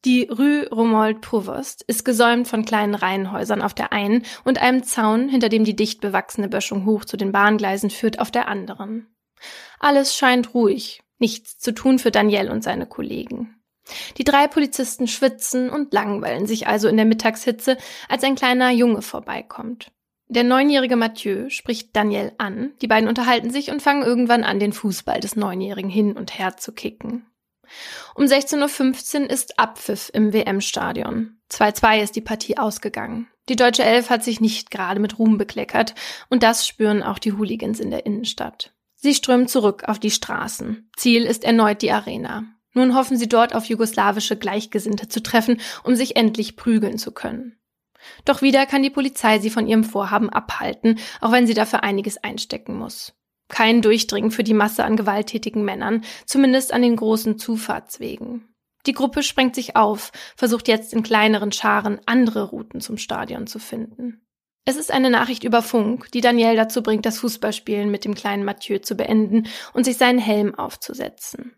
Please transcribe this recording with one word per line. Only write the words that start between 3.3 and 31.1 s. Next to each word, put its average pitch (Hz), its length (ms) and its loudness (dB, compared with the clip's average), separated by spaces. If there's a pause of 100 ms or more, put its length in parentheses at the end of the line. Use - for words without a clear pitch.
auf 202 100 -2
der - 180 -4
einen 214 320 2 (200)
und 254 180 0
einem 247 220 4
Zaun, 233 460 2
hinter 240 200 2
dem 220 140 4
die 214 120 2
dicht 214 240 0
bewachsene 196 480 -4
Böschung 202 380 -4
hoch 208 200 2
zu - 120 -8
den 196 140 -2
Bahngleisen 202 580 2
führt, 220 300 -2
auf 220 100 -2
der - 180 -2
anderen. 202 600 -8 (720)
Alles 277 360 4
scheint 247 380 2
ruhig, 220 480 0 (160)
nichts - 400 -2
zu 240 160 -4
tun 262 240 4
für 233 140 2
Daniel 208 400 2
und 220 120 -4
seine - 220 -4
Kollegen. - 720 -10 (640)
Die 262 40 -2
drei 285 240 6
Polizisten 269 600 -2
schwitzen 254 640 -2
und 285 200 -4
langweilen 202 540 -2
sich 220 220 -4
also 214 200 2
in 220 100 4
der 220 80 6
Mittagshitze, 226 720 0 (300)
als 247 160 -2
ein 269 120 2
kleiner 254 340 4
Junge 233 320 4
vorbeikommt. - 920 -12 (360)
Der 240 160 0
neunjährige 262 540 4
Mathieu 220 520 -2
spricht - 460 -8
Daniel 208 420 0
an, 220 440 -6
die 247 60 -4
beiden 220 220 4
unterhalten 233 400 0
sich 285 220 -4
und 285 100 -4
fangen 285 220 2
irgendwann 240 400 2
an, 196 160 -2
den 208 140 0
Fußball - 460 -4
des - 160 -6
Neunjährigen 196 540 -4
hin 202 240 2
und - 240 -10
her 185 200 -4
zu - 160 -14
kicken. 233 520 -10 (880)
Um 277 140 2
sechzehn 277 340 2
Uhr 285 80 0
fünfzehn 269 560 -2
ist - 340 -4
Abpfiff - 540 -4
im 214 200 2
W-M-Stadion. - 1040 -4 (100)